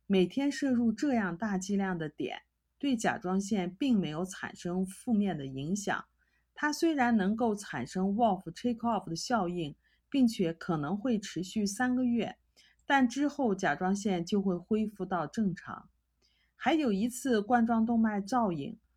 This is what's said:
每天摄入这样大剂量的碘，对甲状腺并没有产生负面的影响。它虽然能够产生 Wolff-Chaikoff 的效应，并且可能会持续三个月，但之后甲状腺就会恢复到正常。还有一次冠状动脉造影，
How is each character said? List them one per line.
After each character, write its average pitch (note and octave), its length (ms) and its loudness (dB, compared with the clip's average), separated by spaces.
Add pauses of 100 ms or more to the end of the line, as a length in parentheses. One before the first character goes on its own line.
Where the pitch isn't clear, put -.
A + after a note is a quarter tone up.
每 F#3+ 200 6
天 C4+ 240 0
摄 C#4 220 0
入 A#3 200 4
这 C4 240 0
样 F#3 200 0
大 G3+ 220 -2
剂 F#3+ 180 -2
量 F#3+ 220 0
的 D#3 120 -4
碘， - 340 -6 (360)
对 C#4 160 0
甲 G#3+ 220 0
状 F#3 220 0
腺 G3 360 -2
并 B3+ 240 2
没 D#3+ 100 0
有 D3+ 140 -4
产 - 320 -10
生 F3+ 300 -2
负 F#3+ 280 -6
面 G3+ 240 2
的 C#3 80 -6
影 C#3 300 -4
响。 F#3+ 300 -4 (480)
它 D4 180 -2
虽 D#4+ 220 2
然 A#3+ 220 4
能 G3+ 200 2
够 A3+ 180 0
产 D#3 320 -6
生 F#3+ 300 -2
Wolff-Chaikoff A3+ 960 -2
的 E3 80 -6
效 G3+ 320 0
应， E3 260 -6 (340)
并 C4+ 160 4
且 F#3+ 280 2
可 E3 240 -4
能 D3 200 -2
会 A3+ 220 0
持 - 240 -8
续 G#3 220 -2
三 B3+ 280 0
个 B3+ 120 0
月， A#3 320 -2 (480)
但 C4+ 220 4
之 C#4 200 0
后 C4 260 0
甲 F3 220 0
状 F#3 180 0
腺 G3 320 -2
就 G3+ 160 0
会 F#3+ 140 0
恢 G#3+ 320 -2
复 G3 180 -8
到 F3 220 -4
正 F#3+ 260 -2
常。 - 360 -14 (640)
还 - 180 2
有 D4+ 180 2
一 G3 160 0
次 B3 340 0
冠 A3+ 260 4
状 A3+ 180 4
动 A#3 140 2
脉 A3 200 2
造 G#3 320 0
影， D3 280 -6 (180)